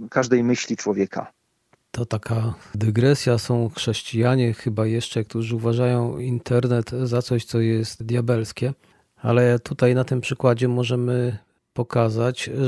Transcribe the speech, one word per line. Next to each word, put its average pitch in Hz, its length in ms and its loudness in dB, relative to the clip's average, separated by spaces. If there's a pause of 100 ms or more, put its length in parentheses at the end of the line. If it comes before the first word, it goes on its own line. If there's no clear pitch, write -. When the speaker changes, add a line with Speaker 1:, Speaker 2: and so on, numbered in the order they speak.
(100)
Speaker 1:
każdej 123 340 2
myśli 120 320 0
człowieka. - 560 -4 (580)
Speaker 2:
To 120 160 -6
taka 113 480 -4 (200)
dygresja. 117 640 2
Są 117 380 0
chrześcijanie 120 760 0
chyba 110 320 -2
jeszcze, 113 380 -2
którzy 113 320 -4
uważają 120 640 0
internet 123 720 0
za 123 320 -2
coś, 120 220 -2
co 117 160 -2
jest 113 420 0
diabelskie, 120 680 -2 (500)
ale 120 360 4
tutaj 123 360 2
na 127 100 2
tym 127 160 -2
przykładzie 123 480 2
możemy 123 680 0 (340)
pokazać, 117 760 -2 (180)